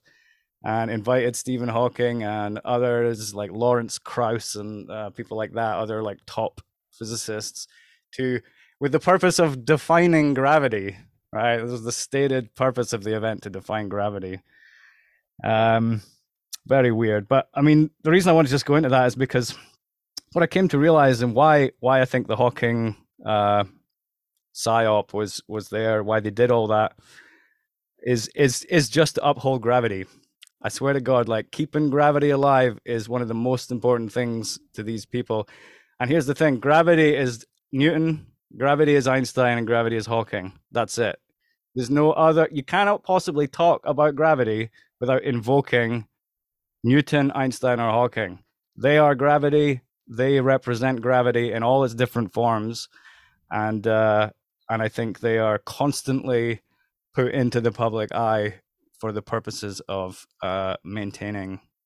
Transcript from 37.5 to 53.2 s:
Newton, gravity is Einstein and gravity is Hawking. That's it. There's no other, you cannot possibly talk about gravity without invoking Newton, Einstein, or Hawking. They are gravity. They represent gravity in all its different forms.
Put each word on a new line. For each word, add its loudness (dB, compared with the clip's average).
Newton, 0
gravity 2
is 2
Einstein 0
and -4
gravity 0
is -4
Hawking. -4
That's -4
it. -2
There's -4
no 4
other, 4
you -8
cannot 0
possibly 0
talk 0
about 0
gravity 0
without 0
invoking 0
Newton, 2
Einstein, -2
or 0
Hawking. -2
They 2
are 6
gravity. 2
They 0
represent 0
gravity 2
in -4
all 2
its -2
different -4
forms. -2